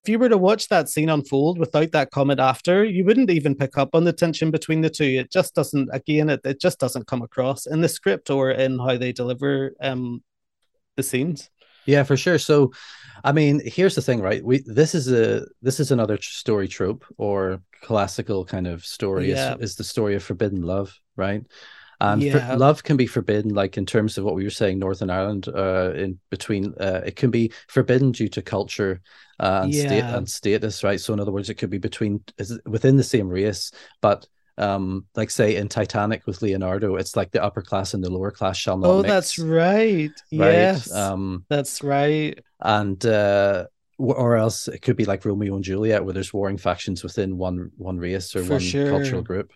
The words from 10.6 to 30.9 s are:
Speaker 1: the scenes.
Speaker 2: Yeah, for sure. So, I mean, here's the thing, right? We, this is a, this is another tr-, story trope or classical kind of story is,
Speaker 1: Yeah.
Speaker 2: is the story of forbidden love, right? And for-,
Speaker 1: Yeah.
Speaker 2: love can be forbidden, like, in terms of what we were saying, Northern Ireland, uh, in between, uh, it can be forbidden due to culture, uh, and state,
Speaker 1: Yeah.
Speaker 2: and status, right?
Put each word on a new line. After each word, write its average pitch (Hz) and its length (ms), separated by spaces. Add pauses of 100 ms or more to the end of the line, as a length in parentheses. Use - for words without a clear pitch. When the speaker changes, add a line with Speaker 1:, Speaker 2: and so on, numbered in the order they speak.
Speaker 1:
the 135 60
scenes. 139 480 (340)
Speaker 2:
Yeah, 139 200
for 139 120
sure. 170 220
So, 143 340 (500)
I 139 100
mean, 147 300
here's 185 320
the 143 60
thing, 120 220
right? 98 200
We, 127 220
this 127 300
is 131 180
a, 110 320 (160)
this 131 200
is 139 100
another 110 260
tr-, - 140
story 104 360
trope 95 380 (140)
or 98 420 (220)
classical 101 640
kind 92 200
of 85 200
story 95 460
is, 135 60
Speaker 1:
Yeah. 131 220
Speaker 2:
is 107 160
the 104 80
story 104 300
of 95 80
forbidden 98 400
love, 92 360 (180)
right? 101 260 (600)
And 104 200
for-, 143 160
Speaker 1:
Yeah. 127 160
Speaker 2:
love 135 280
can 151 140
be 127 100
forbidden, 107 460
like, 98 240
in 98 80
terms 107 320
of 98 80
what 98 100
we 95 100
were 101 60
saying, 98 280
Northern 95 320
Ireland, 95 380
uh, 92 460
in 95 240 (120)
between, 98 500
uh, 95 240
it - 120
can 127 140
be 113 220 (160)
forbidden 127 440
due 110 160
to - 120
culture, 95 600 (360)
uh, 95 260
and 143 100
state, 143 240
Speaker 1:
Yeah. 117 180
Speaker 2:
and 92 100
status, 104 560
right? 101 160